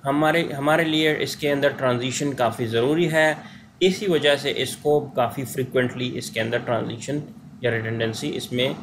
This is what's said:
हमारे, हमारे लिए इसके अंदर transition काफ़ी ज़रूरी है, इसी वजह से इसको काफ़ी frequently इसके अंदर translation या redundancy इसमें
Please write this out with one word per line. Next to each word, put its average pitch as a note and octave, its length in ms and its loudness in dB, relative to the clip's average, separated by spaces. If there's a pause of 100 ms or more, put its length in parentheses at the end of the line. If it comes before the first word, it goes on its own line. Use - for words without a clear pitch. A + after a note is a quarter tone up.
हमारे, D#3 380 4
हमारे D3+ 420 2
लिए D#3 300 2
इसके - 340 -2
अंदर C#3+ 240 2
transition B2+ 600 -2
काफ़ी A#2+ 340 0
ज़रूरी C3 400 2
है, D#3 320 4 (440)
इसी F#3+ 240 2
वजह D3 300 4
से C3+ 140 -2
इसको D3 500 0
काफ़ी B2+ 440 -2
frequently B2+ 640 -2
इसके B2 320 -6
अंदर A#2 180 0
translation A#2+ 640 -4 (420)
या A#2+ 60 2
redundancy A2+ 580 -2
इसमें B2 540 -2